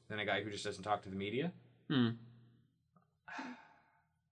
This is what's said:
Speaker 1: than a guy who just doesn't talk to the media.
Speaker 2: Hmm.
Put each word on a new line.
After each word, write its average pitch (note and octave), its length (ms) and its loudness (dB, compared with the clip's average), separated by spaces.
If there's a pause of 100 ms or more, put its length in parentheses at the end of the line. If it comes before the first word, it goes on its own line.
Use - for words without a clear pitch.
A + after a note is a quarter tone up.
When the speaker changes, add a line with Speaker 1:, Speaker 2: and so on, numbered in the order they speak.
Speaker 1:
than G#2+ 100 -4
a G#2 80 0
guy G2+ 160 2
who G#2+ 80 -4
just G2+ 140 -6
doesn't F#2+ 200 -4
talk G#2 180 2
to G2 80 -10
the F#2+ 60 -4
media. A2+ 360 0 (360)
Speaker 2:
Hmm. B2 220 6 (2250)